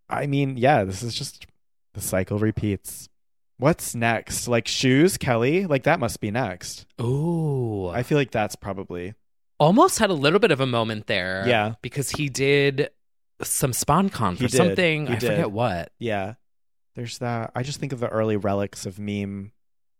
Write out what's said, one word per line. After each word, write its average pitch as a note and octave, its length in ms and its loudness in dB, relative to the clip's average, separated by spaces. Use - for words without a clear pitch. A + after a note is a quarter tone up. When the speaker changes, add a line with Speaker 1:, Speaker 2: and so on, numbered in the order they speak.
Speaker 1:
I A#2+ 180 -2
mean, C#3 300 0
yeah, B2 280 4
this G2 180 -6
is A#2 120 -6
just, - 320 -10
the G2+ 60 -12
cycle F#2+ 400 -2
repeats. - 680 -2
What's - 360 0
next? A#2 540 -2
Like, A#2 180 2
shoes, C#3 500 4
Kelly? C3+ 500 2
Like, C#3 180 0
that D#3 160 2
must A#2 200 -4
be G#2+ 120 -4
next. G#2 540 -6
Speaker 2:
Ooh. C3+ 880 -2
Speaker 1:
I G2+ 140 -2
feel D3+ 160 0
like C#3+ 140 0
that's G#2+ 240 -2
probably F#2+ 580 -8
Speaker 2:
Almost A3 400 6
had G#3+ 100 4
a F#3 40 0
little D3+ 260 4
bit G#3 120 4
of C3 80 2
a C3+ 60 2
moment A2+ 420 -2
there. F#2+ 380 -2
Speaker 1:
Yeah. A2+ 360 2
Speaker 2:
Because C3 280 -6
he D3 180 -2
did C#3 600 2
some - 300 -2
SponCon C#3+ 640 0
Speaker 1:
He B2+ 100 -2
Speaker 2:
for A#2 40 -4
Speaker 1:
did. B2+ 60 0
Speaker 2:
something. E3 520 2
Speaker 1:
He B2 60 -2
Speaker 2:
I - 40 0
Speaker 1:
did. A2+ 120 0
Speaker 2:
forget G#2+ 200 0
what. G2+ 480 -2
Speaker 1:
Yeah. G#2 360 -4
There's A#2+ 220 -10
that. A#2 380 -4
I B2 80 -2
just C#3+ 160 -8
think C#3 120 -6
of B2+ 80 -6
the A#2 80 -2
early A2 280 0
relics G2+ 500 -2
of F#2+ 140 -10
meme. G2+ 500 -6